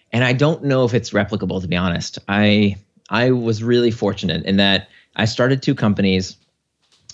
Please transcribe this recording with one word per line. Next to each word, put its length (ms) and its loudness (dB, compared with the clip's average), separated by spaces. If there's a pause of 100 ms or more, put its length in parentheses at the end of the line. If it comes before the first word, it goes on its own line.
(120)
And 120 0
I 100 2
don't 300 0
know 220 2
if 80 -2
it's 160 -2
replicable, 520 -2
to 60 -8
be 80 -2
honest. 520 -4
I, 500 2 (320)
I 220 2
was 320 -2
really 280 2
fortunate 540 -4
in 120 0
that 300 2 (280)
I 100 0
started 360 0
two 140 0
companies. 600 0 (760)